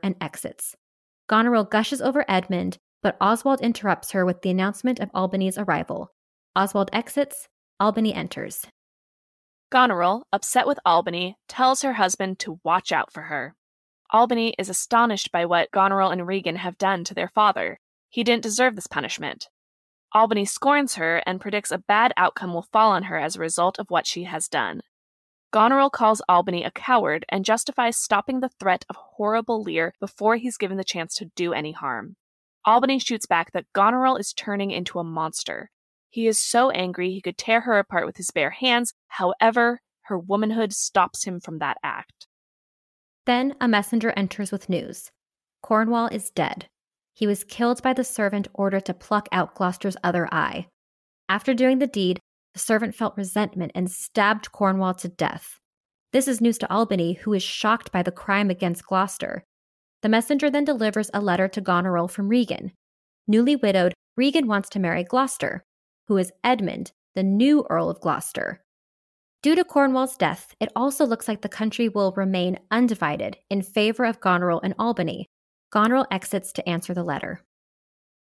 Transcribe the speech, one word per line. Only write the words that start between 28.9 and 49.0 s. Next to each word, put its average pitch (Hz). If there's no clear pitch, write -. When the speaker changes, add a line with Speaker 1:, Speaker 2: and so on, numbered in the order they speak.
Speaker 2:
horrible 220
Lear 165
before 220
he's 233
given 190
the 190
chance 165
to -
do 175
any 151
harm. 131
Albany 262
shoots 233
back 170
that 180
Goneril 254
is -
turning 202
into 180
a 170
monster. 160
He 226
is 220
so 247
angry 180
he 190
could 180
tear 226
her 233
apart 196
with -
his 180
bare 156
hands. 240
However, 233
her 196
womanhood 208
stops -
him 180
from 165
that 143
act. -
Speaker 1:
Then 254
a 254
messenger 220
enters 196
with -
news. -
Cornwall 226
is -
dead. 160
He 214
was 202
killed 240
by 254
the 254
servant 202
ordered 196
to 180
pluck 208